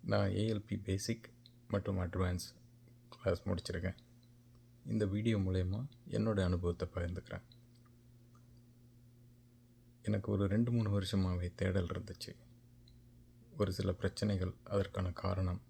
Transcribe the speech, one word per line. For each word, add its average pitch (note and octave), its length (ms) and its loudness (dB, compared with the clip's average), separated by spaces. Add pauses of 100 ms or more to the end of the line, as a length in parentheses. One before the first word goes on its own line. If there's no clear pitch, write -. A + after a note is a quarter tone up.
நான் G2+ 260 2
ஏ G#2 220 0
எல் G#2 140 -2
பி G2+ 100 -4
பேசிக் G2 540 -4 (380)
மற்றும் G2 300 -2
அட்வான்ஸ் F2+ 560 -2 (540)
கிளாஸ் - 400 -2
முடிச்சிருக்கேன். F2+ 480 -2 (920)
இந்த G#2+ 200 0
வீடியோ G#2+ 320 2
மூலயமா F#2 480 0 (220)
என்னோட G#2 360 2
அனுபவத்தை F2 500 2
பகிர்ந்துக்கிறேன். F2 480 -6 (2500)
எனக்கு G#2 300 0
ஒரு G2+ 140 4
ரெண்டு, A2+ 260 2
மூணு G#2 280 2
வருஷமாவே F#2 540 0
தேடல் F#2 320 2
இருந்துச்சு. - 500 -8 (1200)
ஒரு G2 140 2
சில F#2+ 200 0
பிரச்சனைகள், F#2+ 600 -2 (100)
அதற்கான F#2+ 480 -2
காரணம் F#2 580 -2